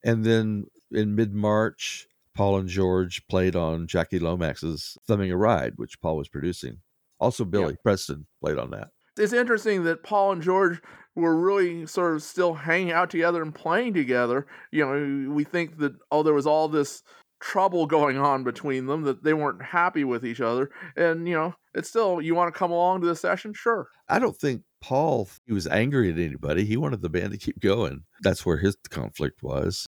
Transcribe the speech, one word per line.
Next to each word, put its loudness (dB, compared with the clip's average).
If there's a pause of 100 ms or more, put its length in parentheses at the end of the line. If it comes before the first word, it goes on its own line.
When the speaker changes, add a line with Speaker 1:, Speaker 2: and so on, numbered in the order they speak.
Speaker 1:
And 2
then 2 (260)
in 0
mid-March, 0 (280)
Paul 2
and -4
George 0
played 2
on -2
Jackie 0
Lomax's -4 (100)
Thumbing 0
a -2
Ride, 0
which -12
Paul -2
was -6
producing. -8 (420)
Also, 0
Billy 0
Speaker 2:
Yeah. -18
Speaker 1:
Preston 0 (140)
played -2
on -6
that. -12 (300)
Speaker 2:
It's 2
interesting 0
that -2
Paul 2
and -2
George 2 (360)
were 4
really 2
sort 0
of -4
still 0
hanging 0
out 2
together 0
and -6
playing -2
together. 2 (240)
You 2
know, -2
we 0
think -4
that, -2 (180)
oh, 2
there 4
was 2
all 2
this -2 (380)
trouble 2
going 4
on 2
between -4
them, -2
that -2
they 4
weren't -4
happy 0
with -2
each -6
other. 0 (260)
And, 2
you 0
know, -2 (200)
it's -6
still, 0
"You 0
wanna 2
come -2
along 2
to 0
the 2
session?" -2
Sure. -2 (200)
Speaker 1:
I 2
don't 0
think -2 (180)
Paul, 0 (180)
he -4
was -2
angry 2
at -2
anybody. 0
He 0
wanted -2
the -4
band -2
to -10
keep -8
going. 0 (180)
That's 2
where 4
his 2 (140)
conflict -6
was. -4